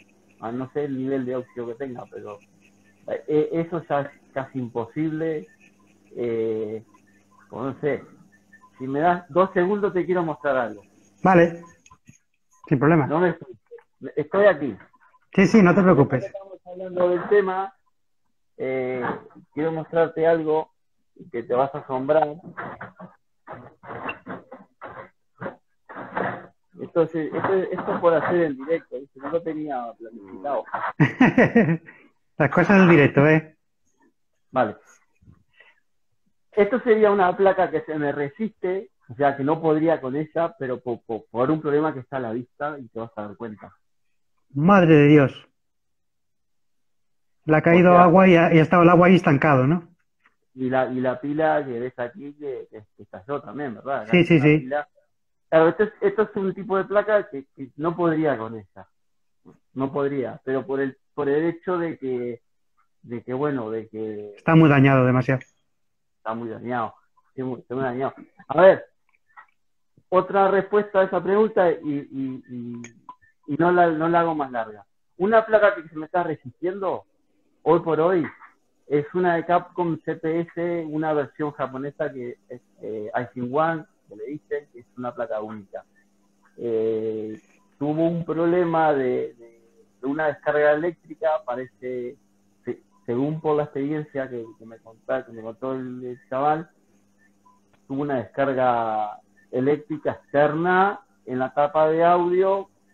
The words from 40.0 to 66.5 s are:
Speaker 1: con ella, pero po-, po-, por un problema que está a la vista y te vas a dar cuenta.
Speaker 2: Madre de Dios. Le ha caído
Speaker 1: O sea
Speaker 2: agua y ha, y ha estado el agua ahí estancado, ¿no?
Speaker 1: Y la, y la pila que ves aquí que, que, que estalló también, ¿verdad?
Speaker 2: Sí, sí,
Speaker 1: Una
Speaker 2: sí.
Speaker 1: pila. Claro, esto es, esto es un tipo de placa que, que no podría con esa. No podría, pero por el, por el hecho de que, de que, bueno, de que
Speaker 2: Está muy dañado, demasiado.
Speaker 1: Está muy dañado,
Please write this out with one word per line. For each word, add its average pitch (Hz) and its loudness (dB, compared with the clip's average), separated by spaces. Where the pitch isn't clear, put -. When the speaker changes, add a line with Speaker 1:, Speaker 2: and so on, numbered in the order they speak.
Speaker 1:
con 131 -6
ella, 160 -4
pero 127 -8
po-, 117 -8
po-, 110 -10
por 123 0
un 156 -2
problema 151 0
que 135 -14
está 131 -10
a - -6
la 113 -8
vista 143 -10
y 123 -18
te 113 -16
vas 113 -10
a 107 -8
dar 104 -14
cuenta. 107 -16
Speaker 2:
Madre 165 6
de 143 8
Dios. 147 4
Le 156 4
ha 151 4
caído 175 8
Speaker 1:
O - 8
sea 175 10
Speaker 2:
agua 185 8
y 170 8
ha, 165 4
y 160 8
ha 156 8
estado 175 4
el 170 8
agua 180 8
ahí 185 8
estancado, 139 4
¿no? 170 0
Speaker 1:
Y 127 -4
la, 131 0
y 127 -4
la 127 -2
pila 151 0
que 123 -8
ves 127 -8
aquí 123 -12
que, 135 -12
que, 110 -20
que 104 -20
estalló 107 -12
también, 135 -12
¿verdad? 117 -8
Speaker 2:
Sí, 175 4
sí, 170 4
Speaker 1:
Una 139 2
Speaker 2:
sí. 151 6
Speaker 1:
pila. 139 -8
Claro, 160 6
esto 170 0
es, 208 -4
esto 202 0
es 208 -8
un 190 -4
tipo 190 -6
de 185 -2
placa 202 0
que, 139 -12
que 135 -16
no 165 -4
podría 160 0
con 113 -10
esa. 98 -20
No 135 -6
podría, 139 -6
pero 131 -6
por 135 -4
el, 135 -6
por 143 -4
el 151 0
hecho 170 -4
de 165 -6
que, 123 -6
de 113 -12
que, 127 -12
bueno, 131 -4
de 110 -8
que 107 -12
Speaker 2:
Está 165 4
muy 160 8
dañado, 135 6
demasiado. 127 0
Speaker 1:
Está 110 -10
muy 117 -10
dañado, 110 -8